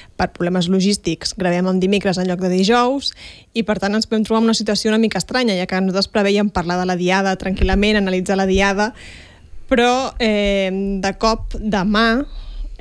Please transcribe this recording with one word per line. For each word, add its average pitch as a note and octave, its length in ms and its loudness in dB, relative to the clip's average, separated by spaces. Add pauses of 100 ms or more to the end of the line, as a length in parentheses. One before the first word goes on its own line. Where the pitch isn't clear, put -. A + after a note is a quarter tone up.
(160)
per F#3 160 -2
problemes F3 360 -2
logístics F#3+ 680 0
gravem F3+ 320 0
en F#3+ 120 2
dimecres F#3+ 380 0
en F#3 80 -2
lloc F3+ 140 -2
de F#3 80 -2
dijous, A#3+ 640 2 (420)
i A3+ 80 0
per G#3 160 -2
tant G3+ 160 -2
ens A3 120 0
podem A3 180 0
trobar A3 180 2
en - 80 4
una A3 40 4
situació G#3+ 360 -2
una G#3+ 80 2
mica A3 200 2
estranya, A#3 380 0
ja F3+ 100 -2
que G3 140 -2
nosaltres F#3+ 280 0
preveiem G3+ 420 2
parlar F3 300 -2
de F3+ 60 -2
la F#3 100 0
Diada F#3+ 420 0
tranquil·lament, G3 580 2
analitzar F#3+ 400 0
la F#3+ 100 2
Diada, G3 460 2 (760)
però, B3 500 2
eh, G3+ 520 0 (300)
de G3 180 -2
cop A3 360 -2
demà, G#3+ 720 0 (540)